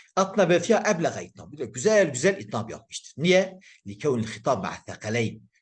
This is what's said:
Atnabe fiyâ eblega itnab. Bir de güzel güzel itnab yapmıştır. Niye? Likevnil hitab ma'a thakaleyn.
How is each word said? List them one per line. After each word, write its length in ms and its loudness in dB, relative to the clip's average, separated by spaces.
Atnabe 440 4
fiyâ 280 2
eblega 340 0
itnab. 300 -18
Bir 60 -18
de 80 -6
güzel 480 2
güzel 280 0
itnab 280 -6
yapmıştır. 480 -16
Niye? 420 2
Likevnil 400 -2
hitab 360 -2
ma'a 220 -10
thakaleyn. 640 -6